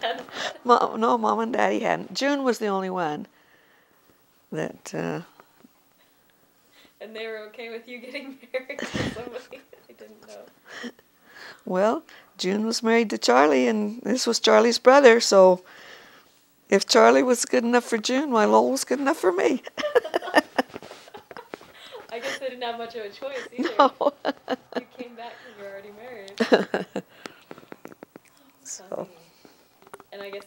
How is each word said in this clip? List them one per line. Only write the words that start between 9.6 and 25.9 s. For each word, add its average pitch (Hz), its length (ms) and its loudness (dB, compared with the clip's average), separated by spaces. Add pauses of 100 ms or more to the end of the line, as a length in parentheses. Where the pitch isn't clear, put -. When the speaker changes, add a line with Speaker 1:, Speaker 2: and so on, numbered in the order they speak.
Speaker 1:
they 226 60 -20
didn't 214 340 -20
know? - 640 -18 (760)
Speaker 2:
Well, 208 380 0 (340)
June 202 280 -2
was 226 180 -4
married 226 280 2
to 226 60 -4
Charlie, 262 500 4
and 220 340 -4
this - 260 -2
was 226 120 0
Charlie's 226 400 4
brother, 254 420 8
so 185 400 6 (1080)
if 196 160 2
Charlie 240 380 6
was 247 220 0
good 254 180 0
enough 240 220 2
for 233 120 -2
June, 254 340 -2
why, 220 140 4
Lowell 220 260 4
was 262 120 -2
good 254 160 -4
enough 269 180 0
for 359 140 2
me. 349 320 -4 (140)
<laughs> 587 560 -4 (1800)
Speaker 1:
I 233 80 -12
guess 269 200 -10
they 269 100 -8
didn't 247 140 -12
have 233 140 -8
much 233 180 -12
of 214 100 -10
a 202 40 -12
choice 262 380 -12 (100)
either. 302 120 -4 (100)
Speaker 2:
No. 285 340 2 (120)
<laughs> - 0 - (500)
Speaker 1:
You 247 100 -8 (120)
came 240 180 -16
back 226 180 -16
'cause 233 260 -20
you're 202 120 -14
already 196 200 -18